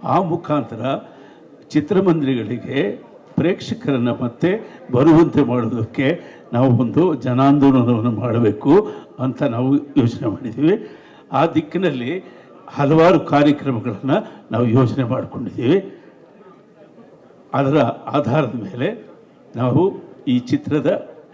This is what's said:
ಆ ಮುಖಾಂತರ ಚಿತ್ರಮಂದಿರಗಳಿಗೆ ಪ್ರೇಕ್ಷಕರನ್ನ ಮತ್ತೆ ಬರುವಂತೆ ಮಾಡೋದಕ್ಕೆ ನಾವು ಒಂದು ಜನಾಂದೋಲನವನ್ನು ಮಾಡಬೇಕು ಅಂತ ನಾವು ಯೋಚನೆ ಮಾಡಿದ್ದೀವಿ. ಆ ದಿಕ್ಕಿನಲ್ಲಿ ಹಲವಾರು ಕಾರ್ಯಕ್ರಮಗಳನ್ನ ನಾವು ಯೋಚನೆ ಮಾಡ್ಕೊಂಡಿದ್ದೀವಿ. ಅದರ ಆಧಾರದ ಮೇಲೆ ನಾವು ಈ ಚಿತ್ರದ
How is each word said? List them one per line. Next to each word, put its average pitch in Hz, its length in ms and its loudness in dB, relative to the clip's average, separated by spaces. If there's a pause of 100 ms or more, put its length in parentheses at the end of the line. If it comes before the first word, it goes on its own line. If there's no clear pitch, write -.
ಆ 135 180 0
ಮುಖಾಂತರ 151 600 -4 (840)
ಚಿತ್ರಮಂದಿರಗಳಿಗೆ 143 1400 -2 (280)
ಪ್ರೇಕ್ಷಕರನ್ನ 139 760 -2
ಮತ್ತೆ 160 720 -4 (120)
ಬರುವಂತೆ 147 520 4
ಮಾಡೋದಕ್ಕೆ 123 760 -2 (340)
ನಾವು 123 240 4
ಒಂದು 147 380 2
ಜನಾಂದೋಲನವನ್ನು 127 960 4
ಮಾಡಬೇಕು 117 800 2 (280)
ಅಂತ 131 240 -4
ನಾವು 131 320 0
ಯೋಚನೆ 117 520 0
ಮಾಡಿದ್ದೀವಿ. 139 600 -2 (440)
ಆ 139 140 2
ದಿಕ್ಕಿನಲ್ಲಿ 156 800 -4 (440)
ಹಲವಾರು 160 520 4
ಕಾರ್ಯಕ್ರಮಗಳನ್ನ 131 920 0 (400)
ನಾವು 117 140 0
ಯೋಚನೆ 127 380 2
ಮಾಡ್ಕೊಂಡಿದ್ದೀವಿ. 131 920 -4 (1600)
ಅದರ 139 240 2 (280)
ಆಧಾರದ 135 500 0
ಮೇಲೆ 120 520 -6 (480)
ನಾವು 135 440 0 (280)
ಈ 123 120 2
ಚಿತ್ರದ 147 760 -4 (180)